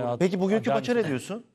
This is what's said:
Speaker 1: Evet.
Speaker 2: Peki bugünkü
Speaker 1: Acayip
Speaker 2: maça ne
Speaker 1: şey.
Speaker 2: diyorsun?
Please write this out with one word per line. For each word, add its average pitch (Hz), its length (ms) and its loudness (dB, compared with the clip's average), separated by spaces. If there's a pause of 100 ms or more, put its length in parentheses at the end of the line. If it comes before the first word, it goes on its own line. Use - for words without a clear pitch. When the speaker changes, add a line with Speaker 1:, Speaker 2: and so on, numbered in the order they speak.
Speaker 1:
Evet. 120 120 0
Speaker 2:
Peki 185 200 2
bugünkü 196 220 2 (100)
Speaker 1:
Acayip - 100 2
Speaker 2:
maça 247 120 -2
ne 240 80 2
Speaker 1:
şey. 170 80 -2
Speaker 2:
diyorsun? 185 460 -6